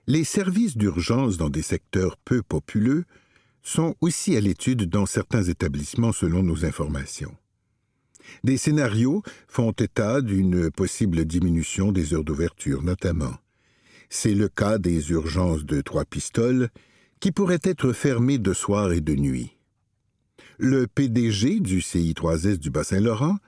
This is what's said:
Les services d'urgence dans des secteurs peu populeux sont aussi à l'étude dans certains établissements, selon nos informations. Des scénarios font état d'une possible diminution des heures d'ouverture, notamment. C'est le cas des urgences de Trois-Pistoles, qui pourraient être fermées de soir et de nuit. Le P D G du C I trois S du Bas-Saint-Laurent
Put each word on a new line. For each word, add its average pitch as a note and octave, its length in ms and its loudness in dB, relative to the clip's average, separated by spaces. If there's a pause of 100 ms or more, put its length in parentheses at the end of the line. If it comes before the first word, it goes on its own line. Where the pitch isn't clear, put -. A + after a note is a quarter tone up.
Les D3 180 2
services F#3+ 520 0
d'urgence G#2 640 0
dans D#2+ 120 0
des D2+ 120 -4
secteurs F#2 560 -2
peu B2 240 -2
populeux A#2 640 -2 (580)
sont - 400 -2
aussi E3 340 0
à G#2+ 40 2
l'étude G#2 500 0
dans G2+ 160 2
certains G#2 380 0
établissements, F2 680 -2
selon F2 300 0
nos E2 240 0
informations. C#2+ 680 -6 (1080)
Des C3 160 2
scénarios C#3 640 2 (260)
font A2+ 240 0
état A2+ 480 0
d'une F#2 500 2
possible F2+ 540 0
diminution F2 680 0
des E2+ 220 0
heures D#2 120 0
d'ouverture, D2 580 -4
notamment. D#2+ 520 -2 (760)
C'est G#2+ 240 0
le G#2 140 2
cas G#2+ 280 0
des E2+ 340 0
urgences D#2+ 540 0
de D2 160 -2
Trois-Pistoles, A#2+ 880 -2 (520)
qui G3 120 2
pourraient F#3 300 2
être D3+ 320 0
fermées C3 440 2
de F#2+ 140 2
soir G2+ 400 0
et E2+ 80 2
de D2+ 140 0
nuit. C2 420 -2 (1000)
Le B2+ 280 2
P C#3 220 0
D A2+ 240 2
G B2+ 280 2
du F#2+ 200 2
C - 200 -2
I E2 140 0
trois E2 300 -2
S G2 140 2
du D2 120 -6
Bas-Saint-Laurent A2 760 0